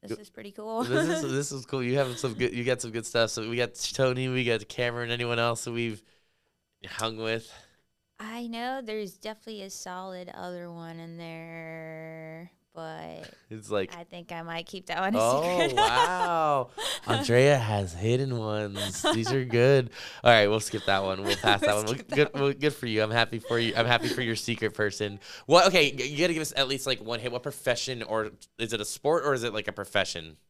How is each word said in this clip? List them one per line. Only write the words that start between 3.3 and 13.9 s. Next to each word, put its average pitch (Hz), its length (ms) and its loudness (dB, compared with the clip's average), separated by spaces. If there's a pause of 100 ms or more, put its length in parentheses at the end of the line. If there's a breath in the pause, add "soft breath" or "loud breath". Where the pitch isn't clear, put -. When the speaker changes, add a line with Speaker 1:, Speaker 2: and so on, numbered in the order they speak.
Speaker 2:
So 110 180 -6
we 117 80 -4
got 120 180 -2 (200)
Tony, 127 340 2
we 127 160 0
got 113 240 0
Cameron. 120 420 -2
Anyone 120 280 0
else 117 260 0
that 120 80 -6
we've 117 300 -4 (840)
hung 110 300 -4
with? 113 340 -4 (680 soft breath)
Speaker 1:
I 226 280 -12
know 240 360 -6
there's 214 360 -8
definitely 214 440 -12
a 190 60 -12
solid 185 680 -12
other 175 380 -10
one 165 280 -12
in 165 180 -14
there, 160 1300 -12 (240)
but 160 560 -12 (100)
Speaker 2:
<laughs> - 100 -20
It's 107 200 -12
like, 98 240 0